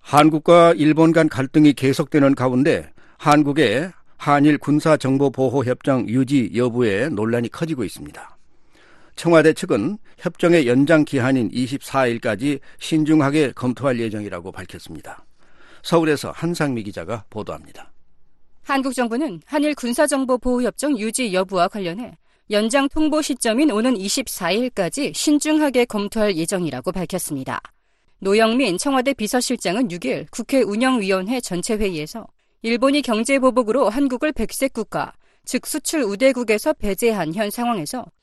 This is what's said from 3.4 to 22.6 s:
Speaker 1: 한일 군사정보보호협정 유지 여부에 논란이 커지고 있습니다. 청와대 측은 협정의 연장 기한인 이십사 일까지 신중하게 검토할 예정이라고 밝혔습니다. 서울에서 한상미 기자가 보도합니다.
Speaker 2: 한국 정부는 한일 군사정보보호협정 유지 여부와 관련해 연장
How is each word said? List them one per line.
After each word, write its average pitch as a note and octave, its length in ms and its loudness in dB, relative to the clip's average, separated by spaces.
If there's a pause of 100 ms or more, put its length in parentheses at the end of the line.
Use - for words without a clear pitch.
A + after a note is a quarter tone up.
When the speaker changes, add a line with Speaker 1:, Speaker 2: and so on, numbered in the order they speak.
Speaker 1:
한일 C#3+ 400 4
군사정보보호협정 C3+ 1500 0
유지 B2+ 440 0
여부에 A#2 540 0
논란이 A#2 400 -2
커지고 D#3 360 -6
있습니다. - 520 -14 (800)
청와대 D#3+ 380 6
측은 D#3 420 -2 (220)
협정의 E3+ 500 2
연장 C#3+ 380 4
기한인 B2+ 440 0
이십사 C3 560 -4
일까지 A#2+ 540 -4 (180)
신중하게 D3+ 760 2
검토할 B2+ 460 -4
예정이라고 G2+ 540 -8
밝혔습니다. E2+ 680 -16 (600)
서울에서 D#3 500 0
한상미 D3 500 -4
기자가 G2 480 -10
보도합니다. E2+ 600 -12 (720)
Speaker 2:
한국 C4+ 280 -2
정부는 A#3+ 540 -4
한일 D4 300 -2
군사정보보호협정 B3+ 1200 -2
유지 A3 340 -4
여부와 F#3 360 0
관련해 F#3+ 480 -8 (340)
연장 A3 380 2